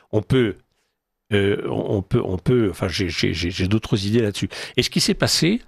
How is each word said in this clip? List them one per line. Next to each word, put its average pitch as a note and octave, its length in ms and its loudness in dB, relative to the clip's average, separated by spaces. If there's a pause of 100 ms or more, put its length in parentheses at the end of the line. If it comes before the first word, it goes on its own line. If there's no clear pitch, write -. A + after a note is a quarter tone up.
(120)
on G#2+ 100 2
peut, A#2+ 340 0 (760)
euh, G2+ 380 2
on, - 280 0
on G2 40 2
peut, A#2+ 240 0
on F#2 120 -2
peut, A#2 340 2
enfin, G2 160 -4
j'ai, F2+ 220 -2
j'ai, F#2 240 -2
j'ai, F2 180 -2
j'ai F#2 160 -2
d'autres G#2 380 0
idées A2 160 2
là-dessus. » G2+ 280 -2 (260)
Et B2 80 2
ce - 60 -2
qui - 100 -2
s'est G3+ 140 2
passé, E3+ 540 0